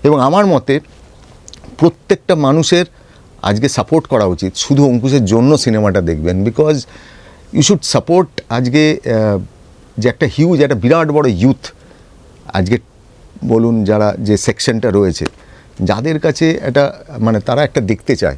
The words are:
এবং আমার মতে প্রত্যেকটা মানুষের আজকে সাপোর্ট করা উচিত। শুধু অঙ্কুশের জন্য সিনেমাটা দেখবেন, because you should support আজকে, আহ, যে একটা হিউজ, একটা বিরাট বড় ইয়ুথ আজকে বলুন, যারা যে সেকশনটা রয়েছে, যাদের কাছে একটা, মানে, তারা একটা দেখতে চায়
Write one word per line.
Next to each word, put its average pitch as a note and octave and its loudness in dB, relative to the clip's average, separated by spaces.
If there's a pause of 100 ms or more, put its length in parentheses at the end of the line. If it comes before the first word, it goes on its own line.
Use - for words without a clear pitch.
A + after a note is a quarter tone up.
এবং D3 2
আমার F3 2
মতে C#3 0 (960)
প্রত্যেকটা - 0
মানুষের D#3 2 (580)
আজকে G#2+ 0
সাপোর্ট D#3 -2
করা A2 0
উচিত। F#2 -4
শুধু C#3+ 0
অঙ্কুশের B2+ 0
জন্য A#2 2
সিনেমাটা G#2+ 0
দেখবেন, E2+ -2
because D3+ 0 (760)
you D3 2
should - 0
support E3+ 0 (240)
আজকে, B2+ 0
আহ, G#2+ 0 (580)
যে A2 0
একটা C3 -2
হিউজ, D3+ 2
একটা C3+ 2
বিরাট D3+ 2
বড় C#3+ 0
ইয়ুথ A2 0 (800)
আজকে F#2+ 0 (680)
বলুন, A2+ 0
যারা G#2 0
যে G#2 0
সেকশনটা A#2 -2
রয়েছে, F#2 0 (580)
যাদের B2+ -2
কাছে D#3+ 0
একটা, C#3 -2 (140)
মানে, A2 0
তারা C3 -2
একটা C#3+ -2
দেখতে A2 -2
চায় C#2+ -2